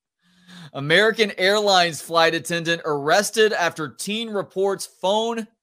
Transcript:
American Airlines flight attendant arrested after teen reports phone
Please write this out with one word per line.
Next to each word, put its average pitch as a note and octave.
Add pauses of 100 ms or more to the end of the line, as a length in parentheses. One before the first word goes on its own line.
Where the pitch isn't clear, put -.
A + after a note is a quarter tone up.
(720)
American G3+
Airlines F#3
flight E3
attendant E3+
arrested F3+
after D#3+
teen A3
reports F#3+
phone A3 (160)